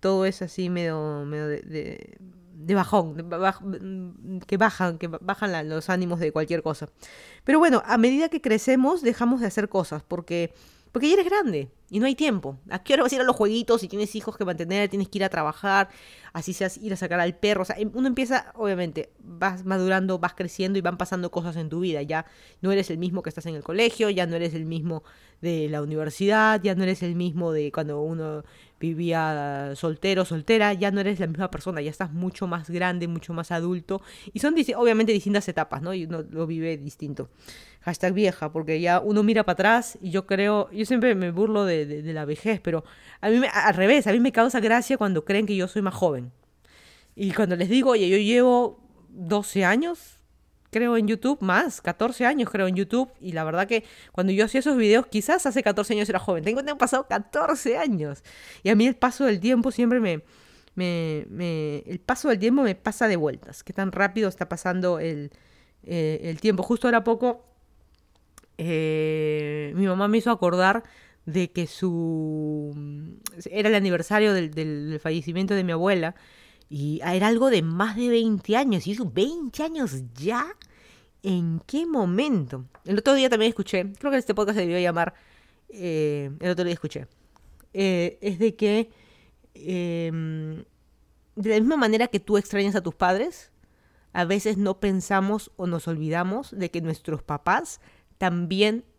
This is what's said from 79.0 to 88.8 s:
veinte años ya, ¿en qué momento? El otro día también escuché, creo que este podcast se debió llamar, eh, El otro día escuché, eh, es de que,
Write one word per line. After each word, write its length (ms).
veinte 520
años 420
ya, 320
¿en 440
qué 200
momento? 800
El 140
otro 140
día 160
también 200
escuché, 500
creo 120
que 60
este 160
podcast 240
se 40
debió 180
llamar, 340
eh, 720
El 120
otro 120
día 100
escuché, 340
eh, 480
es 180
de 160
que, 340